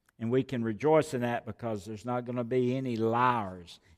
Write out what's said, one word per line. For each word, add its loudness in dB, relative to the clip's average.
And -2
we 4
can -4
rejoice 2
in -2
that -2
because -6
there's -12
not -2
gonna -4
be 2
any -2
liars 0